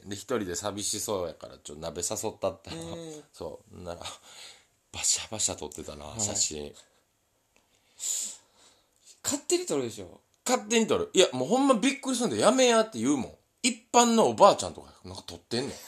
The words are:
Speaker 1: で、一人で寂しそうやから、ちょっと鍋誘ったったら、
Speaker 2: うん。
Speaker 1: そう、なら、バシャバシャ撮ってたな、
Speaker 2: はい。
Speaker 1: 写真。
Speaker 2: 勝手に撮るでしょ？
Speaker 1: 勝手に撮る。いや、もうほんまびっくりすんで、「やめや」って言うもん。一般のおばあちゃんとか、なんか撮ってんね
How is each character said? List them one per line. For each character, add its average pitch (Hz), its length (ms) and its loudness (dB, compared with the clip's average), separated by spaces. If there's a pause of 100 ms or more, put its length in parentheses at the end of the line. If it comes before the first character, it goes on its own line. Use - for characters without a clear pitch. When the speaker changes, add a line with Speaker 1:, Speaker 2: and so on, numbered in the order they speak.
Speaker 1:
で、 101 120 -10
一 101 60 -14
人 120 180 -4
で 87 160 -6
寂 101 260 -6
し 104 180 -4
そ 95 240 -4
う 82 40 -6
や 78 60 -12
か - 120 -18
ら、 69 120 -20
ち - 120 -18
ょ 73 40 -12
っ - 20 -14
と 78 60 -14
鍋 82 200 -6
誘 107 280 -4
っ - 100 -18
た - 100 0
っ - 100 -14
た - 140 -16
ら、 - 20 -10
Speaker 2:
う 165 40 -10 (160)
ん。 156 360 -16
Speaker 1:
そ - 400 -14
う、 92 100 -18
な 87 120 -8
ら、 85 60 -14 (920)
バ - 120 -10
シ - 160 0
ャ - 100 -10
バ 110 80 -8
シ 98 140 0
ャ - 20 -4
撮 78 140 -10
っ - 20 -10
て 76 140 -12
た 76 100 -12
な、 73 120 -14
Speaker 2:
は 73 100 -14
い。 - 40 -6
Speaker 1:
写 - 140 -2
真。 76 400 -4 (2500)
Speaker 2:
勝 277 240 -4
手 349 120 4
に 359 80 -4
撮 160 100 -2
る 131 80 0
で 117 60 -4
し 101 120 -14
ょ？ 85 180 -18 (240)
Speaker 1:
勝 240 240 0
手 233 120 4
に 214 60 4
撮 123 120 2
る。 - 140 -2
い - 60 4
や、 180 140 8
も 127 120 -2
う 139 40 -6
ほ 233 100 2
ん 277 100 4
ま 262 60 6
び 254 220 2
っ - 40 -14
く 262 100 -6
り 254 60 -2
す 233 100 0
ん - 40 0
で、 127 100 -2
「や 170 100 8
め 262 160 6
や」 226 160 6
っ 220 80 -2
て 123 80 -8
言 113 140 2
う - 40 2
も 90 120 -4
ん。 - 40 -16 (300)
一 240 140 -2 (160)
般 240 220 6
の 214 140 8
お 113 60 2
ば 180 160 10
あ 151 60 4
ち - 80 -6
ゃ 90 40 -4
ん 78 60 -10
と 76 60 -14
か、 - 120 -20 (120)
な 92 80 -12
ん 90 40 -12
か - 60 -14
撮 87 140 -14
っ - 20 -14
て - 220 -4
ん 139 80 -4
ね - 60 -10 (140)